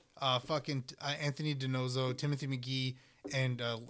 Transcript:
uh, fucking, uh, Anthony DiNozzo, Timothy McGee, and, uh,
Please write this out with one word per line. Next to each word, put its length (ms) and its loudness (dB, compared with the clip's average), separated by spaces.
uh, 200 4
fucking, 460 -2
uh, 180 -2
Anthony 360 0
DiNozzo, 640 0
Timothy 300 0
McGee, 500 -2
and, 300 2
uh, 160 0